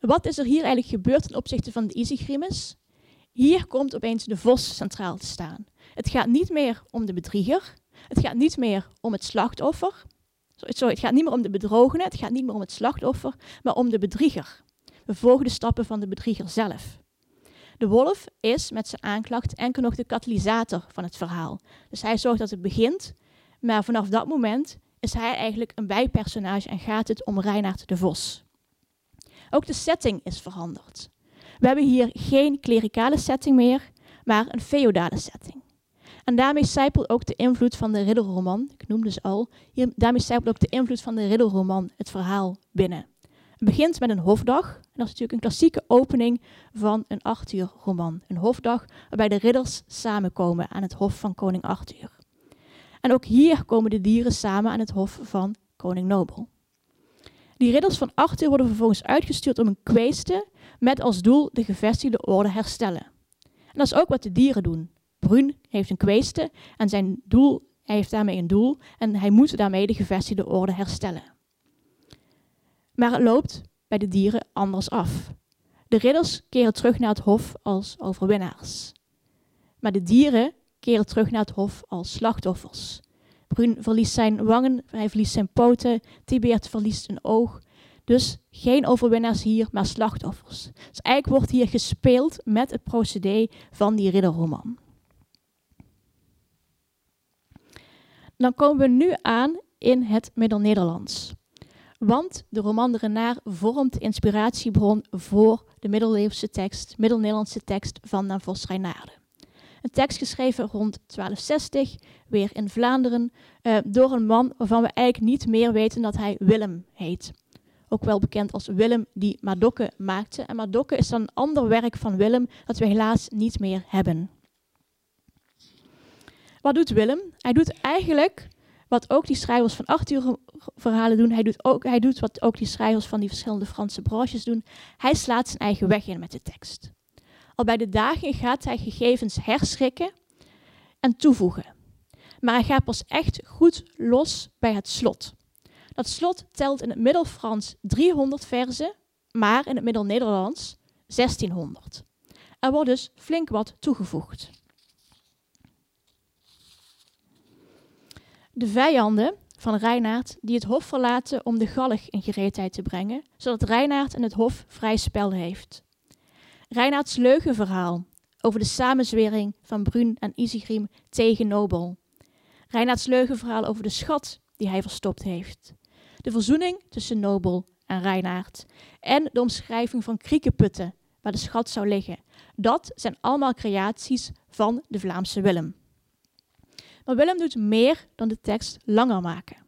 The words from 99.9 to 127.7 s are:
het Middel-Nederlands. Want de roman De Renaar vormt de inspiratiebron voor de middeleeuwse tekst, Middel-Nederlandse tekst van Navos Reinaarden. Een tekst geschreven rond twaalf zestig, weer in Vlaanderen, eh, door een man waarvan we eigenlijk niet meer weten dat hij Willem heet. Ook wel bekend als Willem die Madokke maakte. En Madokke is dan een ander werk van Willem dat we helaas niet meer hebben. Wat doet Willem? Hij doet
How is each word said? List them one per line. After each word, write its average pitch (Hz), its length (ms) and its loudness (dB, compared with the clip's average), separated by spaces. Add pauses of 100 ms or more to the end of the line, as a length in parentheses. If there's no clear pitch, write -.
het 220 300 0
Middel-Nederlands. 208 1000 0 (640)
Want 254 500 0
de 214 100 -6
roman 220 320 0
De 233 60 -2
Renaar 226 460 -2
vormt 226 500 -2
de - 60 -6
inspiratiebron 214 1080 0
voor 214 560 2 (140)
de 202 100 -6
middeleeuwse 214 600 0
tekst, - 480 -8
Middel-Nederlandse 214 640 0
tekst - 380 -6
van 196 240 -4
Navos 190 400 -8
Reinaarden. - 480 -8 (680)
Een 247 80 -8
tekst - 280 0
geschreven 254 500 -2
rond 208 380 -4
twaalf 196 340 -8
zestig, 277 560 -2 (320)
weer 202 260 0
in 208 160 -6
Vlaanderen, 240 600 0 (300)
eh, 220 240 2
door 254 260 4
een 233 140 0
man 240 320 4
waarvan 233 240 2
we 233 120 2
eigenlijk 240 380 2
niet 277 160 0
meer 226 260 4
weten 220 280 0
dat 214 160 -2
hij 208 220 -2
Willem 196 540 2
heet. - 380 -8 (560)
Ook - 160 -4
wel - 160 2
bekend 202 320 -2
als 202 160 -10
Willem 220 460 2
die 196 280 -2
Madokke 202 560 0
maakte. 190 460 -6
En - 120 -10
Madokke 226 400 -2
is - 120 0
dan 226 140 -2
een - 120 -6
ander 285 340 0
werk 226 300 0
van 202 200 -4
Willem 233 300 4 (180)
dat 226 120 -6
we 220 80 0
helaas 220 440 2
niet 220 300 -4
meer 190 280 -4
hebben. 175 420 0 (2250)
Wat 277 140 0
doet 320 140 2
Willem? 226 300 2 (180)
Hij 247 160 0
doet 302 280 2